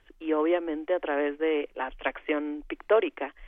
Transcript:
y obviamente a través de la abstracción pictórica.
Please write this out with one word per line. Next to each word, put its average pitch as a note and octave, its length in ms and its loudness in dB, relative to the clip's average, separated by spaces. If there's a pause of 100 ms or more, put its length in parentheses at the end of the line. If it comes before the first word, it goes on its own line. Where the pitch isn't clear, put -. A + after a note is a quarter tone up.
(200)
y D#3 140 -2
obviamente E3 600 2
a F3+ 60 2
través D3 400 0
de D#3 340 2
la C3 140 -4
abstracción D3 800 -4
pictórica. E3+ 640 0 (140)